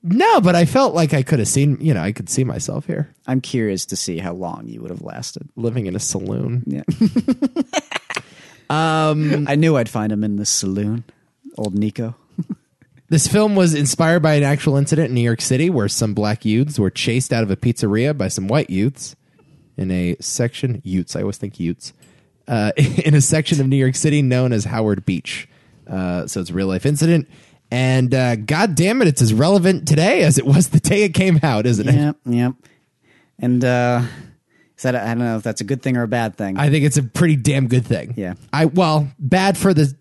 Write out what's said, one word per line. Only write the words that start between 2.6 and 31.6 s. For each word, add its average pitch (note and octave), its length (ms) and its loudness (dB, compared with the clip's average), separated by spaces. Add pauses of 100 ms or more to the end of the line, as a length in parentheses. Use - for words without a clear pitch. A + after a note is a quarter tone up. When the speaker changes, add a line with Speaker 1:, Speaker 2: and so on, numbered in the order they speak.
Speaker 1:
here. - 260 -6 (140)
Speaker 2:
I'm B2+ 140 0
curious G#2+ 460 -4
to G2 80 -8
see F2+ 220 -6
how F2 160 -6
long F2 340 -10
you A1+ 140 -16
would G#2 80 -14
have F2+ 140 -12
lasted. - 520 -14
Speaker 1:
Living A2+ 300 -4
in F#2 100 -6
a - 40 -4
saloon. G#2+ 680 -4
Speaker 2:
Yeah. C2+ 180 -6
<laughs> - 880 -2 (1000)
Speaker 1:
Um, D#3 760 0
Speaker 2:
I C#3+ 80 0
knew D#3 220 4
I'd A#2 120 0
find G#2+ 220 -2
him G#2 120 -2
in G#2 120 -2
the G#2 100 -4
saloon. G#2 580 -2 (540)
Old G#2+ 200 -4
Nico. A2 380 -4 (220)
<laughs> - 180 -8 (540)
Speaker 1:
This D#3 160 2
film G#3 300 2
was F3+ 180 4
inspired D#3+ 480 2
by D#3 120 4
an C#3+ 100 4
actual C#3 320 0
incident C#3+ 320 2
in B2 80 -4
New A#2+ 60 2
York A#2 180 0
City C#3+ 300 0
where A#2 180 0
some G#2+ 260 -2
black G#2 300 -2
youths B2 340 0
were G2 120 2
chased - 420 -2
out A#2 100 0
of G#2 80 -2
a F#2+ 60 0
pizzeria A#2+ 640 0
by F#2+ 100 -2
some G2 220 -6
white C#3 200 0
youths G#2+ 460 -4 (600)
in F#2 140 -4
a F2 280 -2
section, A#2+ 640 -4
youths, F#2 320 -4
I - 60 -4
always G2+ 160 -6
think - 200 -12
youths, - 360 -8 (560)
uh, G#2+ 240 0
<laughs> C#3+ 320 0
in D3+ 100 4
a C#3+ 60 6
section D#3 400 0
of C3+ 80 2
New C#3 80 2
York C3 180 2
City D3 260 0
known B2+ 300 2
as G#2 140 0
Howard G#2+ 400 -2
Beach. - 420 -4 (420)
Uh, F2+ 380 -4
so - 140 -6
it's E2+ 80 -8
a F2 40 -10
real F#2+ 140 -2
life F#2 180 -4
incident. D#3+ 440 2 (420)
And, B2+ 420 2
uh, B2 220 2
God D3+ 400 -2
damn G3+ 260 2
it, G3 60 6
it's C#3 140 2
as A2 120 4
relevant F3 540 2
today F#3+ 360 4
as C#3+ 140 4
it C3 80 0
was C#3+ 260 6
the D#3 100 4
day G#3 220 2
it F3 100 0
came F3+ 280 4
out, A#2 240 0